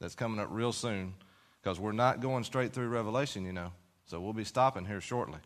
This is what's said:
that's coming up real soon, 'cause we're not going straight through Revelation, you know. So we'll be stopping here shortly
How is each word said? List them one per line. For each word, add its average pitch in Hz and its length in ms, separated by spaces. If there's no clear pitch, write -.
that's 87 140
coming 113 260
up 101 100
real 113 220
soon, 98 420
'cause 92 160
we're 107 140
not 120 280
going 131 220
straight 127 300
through 123 160
Revelation, 117 560
you 92 80
know. 87 200
So 85 140
we'll 101 120
be 110 120
stopping 123 420
here 101 140
shortly 107 460